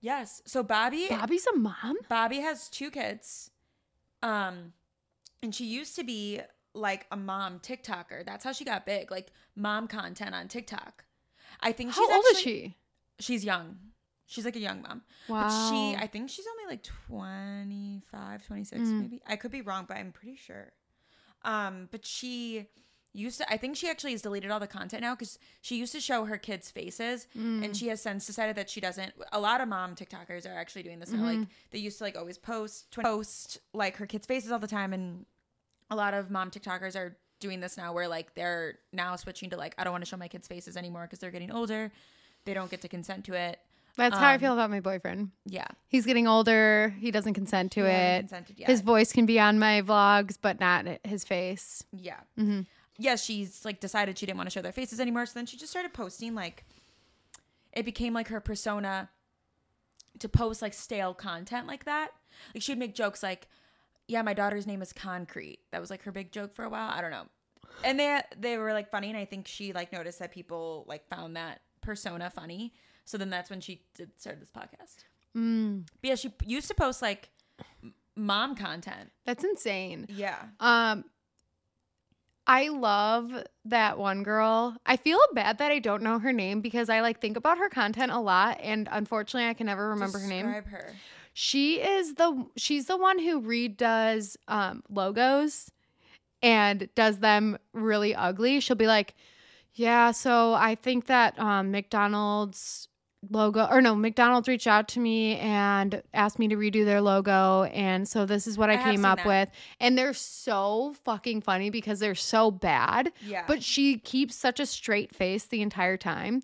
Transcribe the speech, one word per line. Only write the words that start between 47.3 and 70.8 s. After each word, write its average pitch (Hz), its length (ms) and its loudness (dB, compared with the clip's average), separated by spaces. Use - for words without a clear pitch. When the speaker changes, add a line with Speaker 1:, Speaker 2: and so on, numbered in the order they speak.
Speaker 2:
consent 190 380 0
to 202 120 2
Speaker 1:
He 185 60 6
hasn't 185 180 4
Speaker 2:
it. 180 120 2
Speaker 1:
consented 190 400 -14
yet. - 100 2
Speaker 2:
His 240 100 6
voice 220 320 6
can 233 140 6
be 226 120 6
on 208 200 8
my 214 240 6
vlogs, 202 580 4
but 196 200 0
not 180 260 2
his 202 220 -6
face. 185 640 -6
Speaker 1:
Yeah. 185 280 -14
Speaker 2:
Mm-hmm. 208 240 0
Speaker 1:
Yeah, 247 200 0
she's, 208 500 -8
like, 208 140 -10
decided 196 360 -2
she - 80 -8
didn't 185 140 -6
wanna 185 120 -8
show 190 120 -8
their 180 100 -8
faces 240 260 -8
anymore. 240 280 -2
So - 80 -18
then 240 100 -10
she 240 140 -16
just 311 140 -16
started 359 200 -8
posting, 226 420 -12
like, 185 300 -12
it 233 120 -4
became, 233 300 -4
like, 226 140 -4
her 214 120 -6
persona 202 680 -4
to 214 80 -8
post, 226 340 0
like, 208 100 -6
stale 190 400 -6
content 196 540 -10
like 277 180 -12
that. 302 280 -4
Like, 220 80 -10
she 277 100 -4
would 240 60 -4
make 233 160 -6
jokes 202 280 -4
like, 190 240 -8
"Yeah, 226 140 -2
my 208 120 -2
daughter's 202 320 -2
name 202 160 -6
is 180 120 -12
Concrete." 175 640 -12
That 87 120 -8
was, 90 80 -14
like, 95 140 -14
her 202 80 -12
big 185 200 -14
joke 202 220 -12
for 226 100 -12
a 220 60 -10
while. 220 200 -8
I - 120 -4
don't 165 80 -8
know. 110 180 -12
And 269 160 2
they, 285 220 2
they 233 180 -4
were, 220 160 -4
like, 208 180 -4
funny. 202 180 -6
And 220 100 -8
I 196 80 -8
think 196 220 -14
she, 196 260 -12
like, 180 180 -10
noticed 175 280 -12
that 170 120 -12
people, 165 560 -12